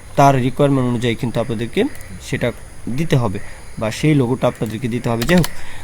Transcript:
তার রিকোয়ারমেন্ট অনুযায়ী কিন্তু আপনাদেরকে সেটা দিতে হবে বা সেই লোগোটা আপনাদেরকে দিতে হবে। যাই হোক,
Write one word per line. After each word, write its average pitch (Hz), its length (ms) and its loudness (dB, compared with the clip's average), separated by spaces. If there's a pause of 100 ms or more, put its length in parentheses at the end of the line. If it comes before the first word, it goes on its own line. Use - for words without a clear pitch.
(160)
তার 131 260 6
রিকোয়ারমেন্ট 131 480 2
অনুযায়ী 117 260 0
কিন্তু 117 240 -4
আপনাদেরকে 117 440 -2 (380)
সেটা 127 300 -2 (460)
দিতে 156 180 2
হবে 113 240 0 (400)
বা 110 120 -2
সেই 151 240 2
লোগোটা 127 320 2
আপনাদেরকে 113 400 -2
দিতে 120 220 -2
হবে। 117 140 0
যাই 165 140 4
হোক, 165 80 6 (380)